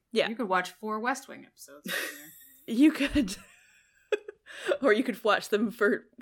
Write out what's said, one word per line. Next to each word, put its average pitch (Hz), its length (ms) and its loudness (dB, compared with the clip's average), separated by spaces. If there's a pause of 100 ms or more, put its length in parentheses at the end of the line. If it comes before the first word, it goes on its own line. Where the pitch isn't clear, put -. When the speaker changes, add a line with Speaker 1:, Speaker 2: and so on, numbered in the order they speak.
(120)
Speaker 1:
Yeah. 214 180 2
Speaker 2:
You 226 60 -6
could 220 140 -4
watch 180 300 0
four 214 200 -6
West 262 280 -4
Wing - 180 -18
episodes - 420 -20
right - 80 -6 (720)
there. 233 80 -2
Speaker 1:
<laughs> - 0 -
You 294 160 8
could. 277 500 -2
<laughs> - 40 -20 (1400)
Or 247 100 4
you 214 120 4
could 208 200 -4
watch - 260 2
them 214 220 0
for, - 340 0 (160)